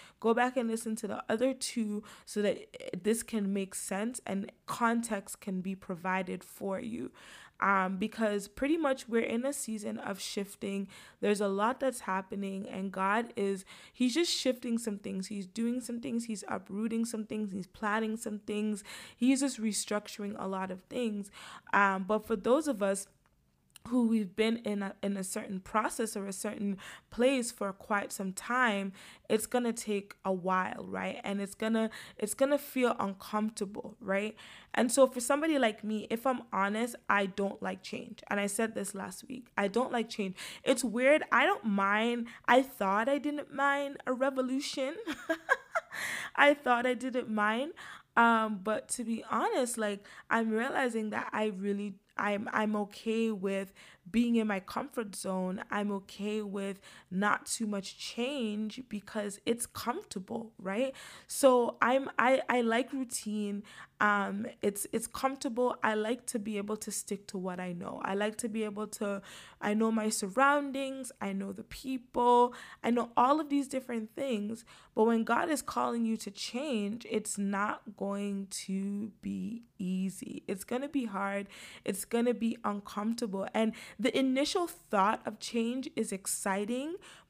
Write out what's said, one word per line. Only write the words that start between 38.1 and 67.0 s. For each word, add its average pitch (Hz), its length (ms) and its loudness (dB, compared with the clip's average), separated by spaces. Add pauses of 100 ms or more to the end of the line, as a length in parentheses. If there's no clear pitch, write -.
And 202 100 0
I 202 80 0
said 220 280 -2
this 202 200 -6
last 196 340 -10
week, - 280 -10
I 202 120 2
don't 233 240 0
like 233 160 -2
change. 190 280 -6 (260)
It's 269 220 4
weird. 254 380 4 (100)
I 254 140 6
don't 403 180 2
mind. 220 640 2 (200)
I 254 160 10
thought 214 460 0
I 285 100 4
didn't 294 360 -4
mind 277 520 0
a 254 60 0
revolution. 262 840 0 (340)
<laughs> - 1080 -4
I 285 180 10
thought 247 320 2
I 254 80 2
didn't 247 360 -2
mind. 220 420 2 (440)
Um, 220 460 6
but 214 280 -2
to 240 140 -4
be 226 260 -4
honest, 254 460 2
like, 208 280 -2 (260)
I'm 226 200 2
realizing 226 600 0
that 233 220 -4
I 214 140 0
really, 202 480 -4 (220)
I'm, 208 360 0
I'm 214 240 2
okay 220 540 -2
with 196 420 -4 (380)
being 233 260 4
in 220 100 4
my 196 140 0
comfort 220 540 -6
zone. 185 560 -2
I'm 208 220 0
okay 202 500 -4
with 196 380 -6 (300)
not 196 360 2
too - 200 -4
much 202 320 -4
change 233 920 -4
because 208 560 -6
it's 233 220 0
comfortable, 226 920 -6
right? 214 360 -2 (320)
So 247 560 6
I'm, 269 260 6 (100)
I, 262 300 6
I 240 120 4
like 233 320 2
routine. 214 720 -4 (360)
Um, 202 460 2 (160)
it's, 208 300 0
it's 226 140 -2
comfortable. 247 760 -2
I 220 120 2
like 214 320 -2
to - 120 -4
be 208 200 -4
able 208 200 -4
to 214 120 -10
stick 202 380 -6